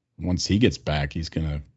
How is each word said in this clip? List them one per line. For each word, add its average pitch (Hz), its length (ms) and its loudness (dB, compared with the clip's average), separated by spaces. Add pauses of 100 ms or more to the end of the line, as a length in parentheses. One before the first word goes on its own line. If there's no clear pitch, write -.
(200)
once 87 260 -2
he 95 120 2
gets 107 200 4
back, 73 360 -2
he's 80 160 -6
gonna, 76 320 -4 (160)